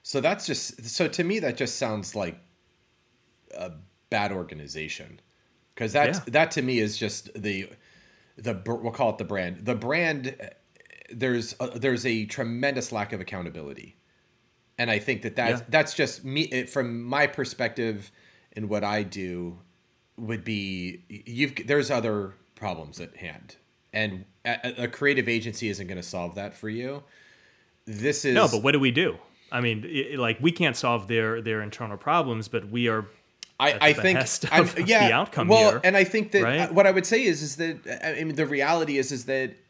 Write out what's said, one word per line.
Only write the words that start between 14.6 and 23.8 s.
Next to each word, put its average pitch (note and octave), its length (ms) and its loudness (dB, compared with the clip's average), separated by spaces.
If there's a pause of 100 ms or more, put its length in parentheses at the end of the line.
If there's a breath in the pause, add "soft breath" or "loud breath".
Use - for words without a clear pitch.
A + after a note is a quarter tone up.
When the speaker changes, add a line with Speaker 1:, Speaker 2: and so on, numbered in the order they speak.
Speaker 1:
And A#2+ 140 -2
I G#2 80 4
think A2 240 -2
that G#2+ 140 -6
that's, A#2+ 240 2
Speaker 2:
Yeah. A#2 80 -16
Speaker 1:
that's D#3 260 4
just - 300 -2
me, C3+ 180 -2
it, B2+ 260 -4
from A#2+ 360 -4
my C#3 240 2
perspective A#2 840 -4 (440 soft breath)
and G#2+ 140 -6
what G2+ 140 0
I G#2 220 0
do F2+ 560 -8 (560)
would A2+ 260 -6
be, F#2+ 640 -6
y-, G#2 180 -16
you've, C3 400 -4
there's C#3 260 2
other G#2+ 420 -2 (220)
problems D#2+ 440 -10
at E2+ 160 -14
hand. - 380 -14 (380)